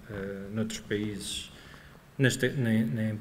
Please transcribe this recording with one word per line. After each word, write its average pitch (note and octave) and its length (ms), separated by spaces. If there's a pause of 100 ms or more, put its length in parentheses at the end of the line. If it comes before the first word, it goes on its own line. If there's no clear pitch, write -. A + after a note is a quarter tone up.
eh, G2 420
noutros A2 280
países G#2 720 (680)
nesta, B2+ 320
na, A#2+ 220
na, A2 500